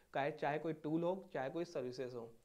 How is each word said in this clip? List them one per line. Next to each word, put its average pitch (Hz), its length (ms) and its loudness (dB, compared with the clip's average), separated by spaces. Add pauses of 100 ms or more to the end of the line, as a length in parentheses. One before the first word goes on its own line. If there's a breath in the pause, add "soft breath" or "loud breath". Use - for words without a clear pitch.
(140 loud breath)
चाहे, 143 180 2
चाहे 151 280 2
कोई 160 160 0
टूल 160 280 2
हो, 185 300 2
चाहे 135 160 0
कोई 165 160 0
सर्विसेज 127 500 -4
हो, 117 160 -6 (140)